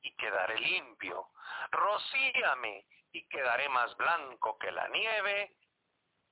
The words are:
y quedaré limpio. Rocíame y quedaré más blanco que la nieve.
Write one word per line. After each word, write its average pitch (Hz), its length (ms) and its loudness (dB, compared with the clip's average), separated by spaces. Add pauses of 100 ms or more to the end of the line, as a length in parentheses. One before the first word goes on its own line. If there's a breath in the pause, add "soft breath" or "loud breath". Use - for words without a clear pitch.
y - 120 -12
quedaré 110 460 0
limpio. 123 680 -4 (420 loud breath)
Rocíame 185 1120 0 (240 soft breath)
y - 180 -12
quedaré 135 420 2
más 120 260 2
blanco 135 600 0
que 98 120 -4
la 87 180 -2
nieve. 202 680 0 (760)